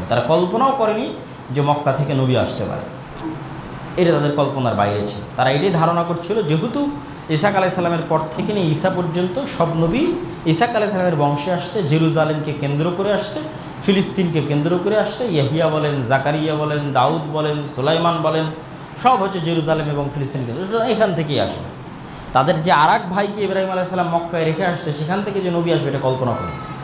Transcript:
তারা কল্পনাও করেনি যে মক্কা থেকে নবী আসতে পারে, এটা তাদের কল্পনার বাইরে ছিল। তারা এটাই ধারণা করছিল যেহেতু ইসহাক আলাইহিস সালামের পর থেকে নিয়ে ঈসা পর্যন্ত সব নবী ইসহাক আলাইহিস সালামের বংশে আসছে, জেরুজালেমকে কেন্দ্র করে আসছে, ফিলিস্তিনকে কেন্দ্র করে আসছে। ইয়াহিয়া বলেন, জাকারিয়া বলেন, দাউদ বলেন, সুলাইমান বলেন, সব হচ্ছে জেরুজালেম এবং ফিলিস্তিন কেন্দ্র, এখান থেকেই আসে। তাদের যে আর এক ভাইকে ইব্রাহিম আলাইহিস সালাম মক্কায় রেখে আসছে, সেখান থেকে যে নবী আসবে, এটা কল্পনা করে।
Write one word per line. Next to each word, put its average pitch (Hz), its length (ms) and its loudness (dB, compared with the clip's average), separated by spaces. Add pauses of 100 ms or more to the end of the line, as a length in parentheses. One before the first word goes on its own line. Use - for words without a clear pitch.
তারা 117 120 4
কল্পনাও 180 580 2
করেনি 220 360 0 (360)
যে 135 100 0
মক্কা 147 320 2
থেকে 147 220 0
নবী 131 220 2
আসতে 107 280 0
পারে, 76 160 -4 (1200)
এটা 170 100 6
তাদের 147 240 2
কল্পনার 131 380 0
বাইরে 104 340 0
ছিল। - 100 -8 (180)
তারা 127 140 2
এটাই 165 200 2
ধারণা 170 320 2
করছিল 175 400 -2
যেহেতু 226 480 0 (400)
ইসহাক 196 260 2
আলাইহিস 185 200 2
সালামের 170 320 0
পর 156 120 2 (160)
থেকে 202 160 -2
নিয়ে 196 140 0
ঈসা 156 240 2
পর্যন্ত 180 540 -2 (140)
সব 160 180 2
নবী 175 300 2 (400)
ইসহাক 202 240 4
আলাইহিস 214 220 0
সালামের 180 240 2
বংশে 147 360 0
আসছে, 185 300 -2
জেরুজালেমকে 151 720 2
কেন্দ্র 143 440 0
করে 196 160 0
আসছে, - 280 -2 (440)
ফিলিস্তিনকে 185 560 2
কেন্দ্র 147 440 2
করে 214 140 2
আসছে। 208 260 0
ইয়াহিয়া 156 440 2
বলেন, 151 380 0
জাকারিয়া 147 480 0
বলেন, 147 380 -2
দাউদ 139 280 2 (120)
বলেন, 151 320 -2
সুলাইমান 160 580 0
বলেন, 156 220 2 (580)
সব 247 80 6
হচ্ছে 190 300 2
জেরুজালেম 156 500 0
এবং 143 240 -2
ফিলিস্তিন 135 320 -4
কেন্দ্র, 185 320 -4
এখান 214 360 2
থেকেই 147 260 0
আসে। - 380 -6 (540)
তাদের 156 300 4
যে 180 100 2
আর 160 240 6
এক 190 140 -2
ভাইকে 202 340 -2
ইব্রাহিম 190 260 0
আলাইহিস 185 200 -2
সালাম 180 180 0
মক্কায় 170 360 0
রেখে 160 220 0
আসছে, 160 260 -2
সেখান 170 320 -2
থেকে 196 160 -2
যে 180 100 0
নবী 170 220 2
আসবে, 139 160 2
এটা 135 140 0
কল্পনা 127 280 0
করে। - 540 -6